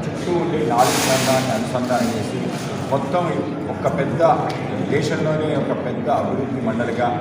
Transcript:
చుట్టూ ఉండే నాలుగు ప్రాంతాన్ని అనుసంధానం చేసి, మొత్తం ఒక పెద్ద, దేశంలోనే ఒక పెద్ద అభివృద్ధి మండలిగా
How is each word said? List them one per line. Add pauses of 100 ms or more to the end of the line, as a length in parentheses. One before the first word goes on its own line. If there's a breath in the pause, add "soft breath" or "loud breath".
చుట్టూ
ఉండే
నాలుగు
ప్రాంతాన్ని
అనుసంధానం
చేసి, (520)
మొత్తం (460)
ఒక
పెద్ద, (760)
దేశంలోనే
ఒక (140)
పెద్ద
అభివృద్ధి
మండలిగా (140)